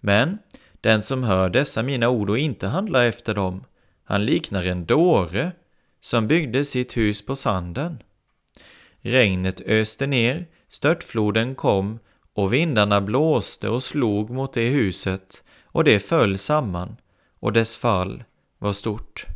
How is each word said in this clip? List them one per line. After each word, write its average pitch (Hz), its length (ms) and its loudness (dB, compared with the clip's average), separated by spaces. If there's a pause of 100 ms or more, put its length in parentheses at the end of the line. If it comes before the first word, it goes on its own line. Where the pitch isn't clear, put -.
Men 120 380 0 (420)
den 110 220 2
som 131 200 -2
hör 95 260 2
dessa 113 340 0
mina 123 260 0
ord 107 220 0
och 110 80 2
inte 139 280 -4
handlar 143 380 0
efter 113 300 -2
dem, 95 300 -2 (400)
han 101 200 -2
liknar 113 400 -2
en 90 220 -4
dåre 127 680 2 (480)
som 110 280 0
byggde 139 360 0
sitt 127 320 -4
hus 107 300 0
på 139 100 -4
sanden. 110 640 -4 (1000)
Regnet 95 600 2
öste 110 460 0
ner, 139 400 0 (220)
störtfloden 113 880 0
kom, 107 440 0 (360)
och 98 180 0
vindarna 110 480 2
blåste 120 680 0
och 120 140 -2
slog 107 480 0
mot 131 220 -6
det 117 160 0
huset, 98 760 -2 (200)
och - 200 0
det 117 140 8
föll 104 400 2
samman, 107 580 -2 (440)
och 113 120 -2
dess 113 240 2
fall 98 480 -2 (340)
var 101 140 -2
stort. - 640 -6